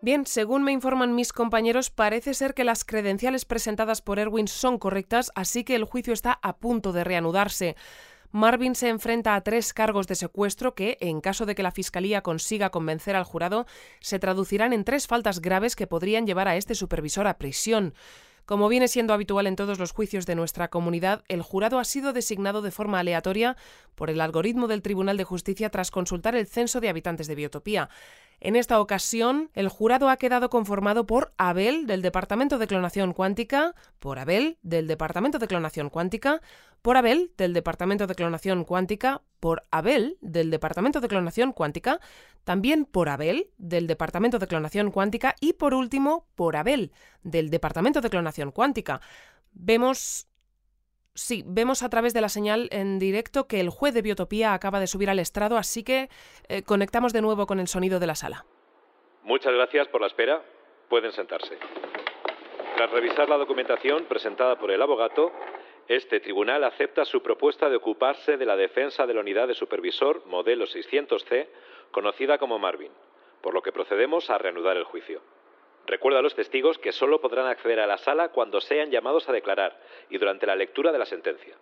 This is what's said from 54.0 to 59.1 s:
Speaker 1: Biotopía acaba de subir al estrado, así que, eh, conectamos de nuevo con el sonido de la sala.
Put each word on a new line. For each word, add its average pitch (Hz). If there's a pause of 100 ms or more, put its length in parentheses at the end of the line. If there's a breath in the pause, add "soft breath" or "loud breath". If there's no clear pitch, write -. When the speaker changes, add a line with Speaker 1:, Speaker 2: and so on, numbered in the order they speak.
Speaker 1:
Biotopía 208
acaba 196
de 185
subir 196
al 196
estrado, 208
así -
que, 262 (380 loud breath)
eh, 190
conectamos 214
de 226
nuevo 214
con 196
el 180
sonido 185
de 175
la 156
sala. - (760)